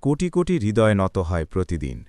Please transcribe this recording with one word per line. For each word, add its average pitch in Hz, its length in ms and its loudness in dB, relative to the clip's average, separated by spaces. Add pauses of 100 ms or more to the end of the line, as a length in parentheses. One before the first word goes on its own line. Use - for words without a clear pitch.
কোটি 147 280 0
কোটি 175 280 0
হৃদয় 107 380 2
নত 95 220 0
হয় 85 280 -2
প্রতিদিন। 76 520 -4 (120)